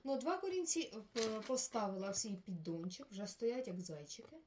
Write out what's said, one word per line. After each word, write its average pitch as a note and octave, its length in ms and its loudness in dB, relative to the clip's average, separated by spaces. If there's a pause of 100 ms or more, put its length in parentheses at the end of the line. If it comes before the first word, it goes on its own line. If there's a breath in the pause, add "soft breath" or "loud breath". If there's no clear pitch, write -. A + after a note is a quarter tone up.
Ну, C4+ 140 4
два E4 200 2
корінці, F4+ 560 2 (240)
е, A3 300 4
поставила G3+ 600 2
в G3 60 0
свій G3+ 200 0
піддончик, F3 760 -4
вже G3 160 -4
стоять, A#3+ 400 0
як F3+ 140 -2
зайчики. D#3+ 640 -8